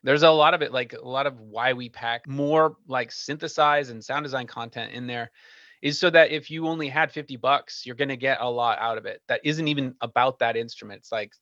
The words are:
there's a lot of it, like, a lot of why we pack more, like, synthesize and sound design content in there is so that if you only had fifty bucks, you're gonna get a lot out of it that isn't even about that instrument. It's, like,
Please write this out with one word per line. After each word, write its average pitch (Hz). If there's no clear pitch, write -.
there's 147
a 165
lot 156
of 160
it, 127
like, 127
a 120
lot 131
of 127
why 110
we 123
pack 117
more, 151
like, 123
synthesize 147
and 113
sound 147
design 131
content 117
in 123
there 120
is 147
so 180
that 160
if 151
you 160
only 160
had 151
fifty 143
bucks, 127
you're 123
gonna 139
get 131
a 123
lot 120
out 113
of 107
it -
that 120
isn't 156
even 139
about 123
that 113
instrument. 110
It's, -
like, 107